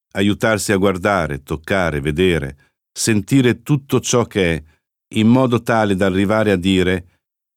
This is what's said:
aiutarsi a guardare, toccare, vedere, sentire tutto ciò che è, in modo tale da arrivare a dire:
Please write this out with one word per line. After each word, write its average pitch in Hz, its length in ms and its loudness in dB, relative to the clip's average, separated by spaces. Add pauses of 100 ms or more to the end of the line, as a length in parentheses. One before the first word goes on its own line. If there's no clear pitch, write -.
(140)
aiutarsi 101 580 0
a 101 40 4
guardare, 92 640 0
toccare, 82 580 -4
vedere, 76 720 -2 (160)
sentire 117 720 0
tutto 135 380 -2
ciò 120 240 0
che 90 300 0
è, 78 80 -6 (520)
in 110 140 2
modo 120 340 2
tale 110 320 0
da 95 120 0
arrivare 101 440 0
a 98 60 2
dire: 92 640 -2 (360)